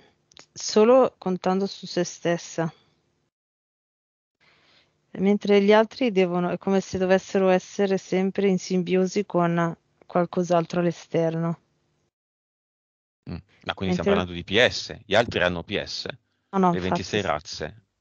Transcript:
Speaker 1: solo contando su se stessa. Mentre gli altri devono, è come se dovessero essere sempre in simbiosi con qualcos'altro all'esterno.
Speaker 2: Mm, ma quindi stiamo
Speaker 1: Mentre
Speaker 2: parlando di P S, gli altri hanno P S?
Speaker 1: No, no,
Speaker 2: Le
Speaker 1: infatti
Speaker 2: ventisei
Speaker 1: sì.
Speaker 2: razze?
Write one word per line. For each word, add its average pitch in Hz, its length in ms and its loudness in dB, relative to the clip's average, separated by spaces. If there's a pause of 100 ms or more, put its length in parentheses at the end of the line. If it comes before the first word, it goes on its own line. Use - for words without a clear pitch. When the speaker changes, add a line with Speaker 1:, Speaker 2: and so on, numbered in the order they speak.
(520)
Speaker 1:
solo 240 680 2
contando 185 480 -2
su - 200 -14
se 180 180 -2
stessa. 170 680 -4 (2500)
Mentre 202 440 2
gli 202 80 4
altri 220 420 4
devono, 180 360 2
è 180 80 -4
come 196 240 0
se - 160 -6
dovessero 190 540 2
essere 190 480 0
sempre 190 500 -2
in 185 100 2
simbiosi 185 680 -2
con 170 500 0 (300)
qualcos'altro 175 720 0
all'esterno. 165 800 -2 (1700)
Speaker 2:
Mm, 87 60 -8 (280)
ma 95 100 -6
quindi 95 180 -4
stiamo 87 180 -2
Speaker 1:
Mentre - 0 -
Speaker 2:
parlando 90 220 0
di 87 100 -10
P 104 240 2
S, - 380 -6
gli 92 100 -2
altri 104 280 2
hanno 87 200 0
P 95 200 -6
S? - 240 -12 (460)
Speaker 1:
No, 196 60 -2
no, 185 120 4
Speaker 2:
Le 170 80 -2
Speaker 1:
infatti - 20 -6
Speaker 2:
ventisei 92 400 -4
Speaker 1:
sì. 92 60 -4
Speaker 2:
razze? 80 600 -8 (140)